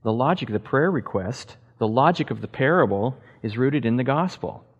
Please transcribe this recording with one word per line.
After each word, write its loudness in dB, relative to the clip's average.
The 0
logic 0
of -6
the 0
prayer 2
request, -6
the 0
logic 2
of -6
the -10
parable 2
is -6
rooted 0
in 2
the 0
gospel. -4